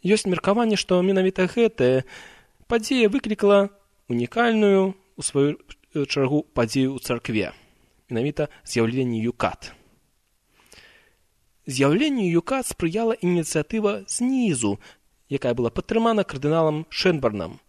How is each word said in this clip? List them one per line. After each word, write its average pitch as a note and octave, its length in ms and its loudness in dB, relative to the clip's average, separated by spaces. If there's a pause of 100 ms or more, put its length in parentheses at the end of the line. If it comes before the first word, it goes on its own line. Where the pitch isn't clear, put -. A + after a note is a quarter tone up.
Ёсць G#3 220 2
меркаванне, G3+ 560 0
што F3+ 240 2
менавіта F#3+ 400 2
гэтая C#3 640 2 (600)
падзея A#3 400 2
выклікала G3+ 640 2 (400)
унікальную, G3 800 2 (240)
у D3+ 80 -12
сваю C#3+ 320 0 (480)
чаргу, C#3 480 0
падзею C3 420 0
ў B2+ 60 -10
царкве, A2+ 560 -4 (560)
менавіта C#3+ 400 -4 (160)
з'яўленне A#2 560 0
«Юкат». - 480 -4 (1900)
З'яўленню F#3 640 0
«Юкат» A#3 400 -2
спрыяла A3 480 -2
ініцыятыва F#3 880 -2
знізу, A3 720 -2 (560)
якая B2+ 240 -2
была A#2 160 -2
падтрымана A3 560 0
кардыналам D3+ 640 -2
Шэнбарнам. A#2 640 -2 (120)